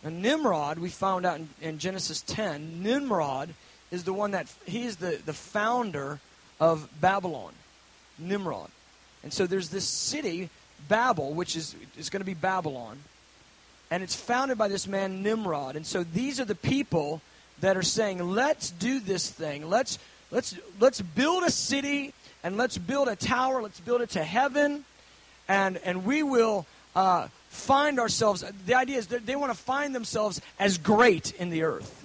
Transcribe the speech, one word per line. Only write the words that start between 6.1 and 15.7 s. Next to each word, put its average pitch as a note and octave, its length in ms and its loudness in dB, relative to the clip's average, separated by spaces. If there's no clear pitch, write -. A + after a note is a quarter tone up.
of D#3 280 4
Babylon, F3+ 520 0
Nimrod. E3 500 -4
And - 100 -10
so F#3+ 140 0
there's F3+ 220 -2
this F#3 140 -4
city, F#3 680 -4
Babel, G3 460 2
which F3 220 -2
is, D#3 200 -8
is D#3+ 140 -10
gonna G3 120 -6
be F#3 120 -6
Babylon, D3 640 -2
and F3+ 140 -2
it's F3+ 120 -6
founded B3+ 440 0
by G#3+ 80 4
this G3 180 -2
man F#3+ 380 -2
Nimrod. E3+ 520 -2